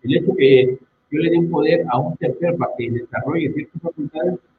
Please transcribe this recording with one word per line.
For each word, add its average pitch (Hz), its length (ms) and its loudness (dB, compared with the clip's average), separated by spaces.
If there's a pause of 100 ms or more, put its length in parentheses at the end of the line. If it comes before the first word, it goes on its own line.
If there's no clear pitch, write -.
El 139 140 0
hecho 175 200 2
que 131 420 6 (320)
yo 147 80 -2
le 165 120 2
dé 170 80 2
un 170 120 0
poder 156 380 0
a - 100 0
un - 180 -4
tercero 127 420 -2
para 117 180 -4
que 117 140 -6
desarrolle 131 640 -4
ciertas - 260 -10
facultades 165 580 -6 (200)